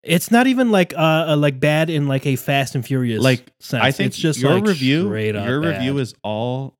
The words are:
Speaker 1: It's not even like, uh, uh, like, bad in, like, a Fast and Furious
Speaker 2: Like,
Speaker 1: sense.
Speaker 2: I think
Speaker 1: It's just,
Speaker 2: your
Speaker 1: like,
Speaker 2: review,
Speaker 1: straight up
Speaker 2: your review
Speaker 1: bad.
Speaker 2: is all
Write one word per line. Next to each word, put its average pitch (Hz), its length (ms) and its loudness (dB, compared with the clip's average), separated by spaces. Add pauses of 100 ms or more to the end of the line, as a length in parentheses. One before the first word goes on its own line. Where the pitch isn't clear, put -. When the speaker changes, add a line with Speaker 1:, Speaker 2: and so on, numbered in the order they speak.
Speaker 1:
It's 165 280 0
not 247 160 4
even 254 240 2
like, 180 220 2
uh, 160 360 2
uh, 151 80 4
like, 147 240 2
bad 151 280 2
in, 147 200 0
like, 135 160 -2
a 139 100 0
Fast 139 400 -4
and 127 100 -4
Furious 120 380 -2
Speaker 2:
Like, 127 280 0 (100)
Speaker 1:
sense. 120 220 -4
Speaker 2:
I 131 80 4
think - 180 -2
Speaker 1:
It's - 80 -10
just, 151 220 -2
Speaker 2:
your 139 160 2
Speaker 1:
like, 202 100 0
Speaker 2:
review, 151 400 2
Speaker 1:
straight 107 300 -4
up 104 120 -4
Speaker 2:
your 131 140 -2
review 135 320 -2
Speaker 1:
bad. 143 80 -2
Speaker 2:
is 120 120 -6 (100)
all 123 560 -6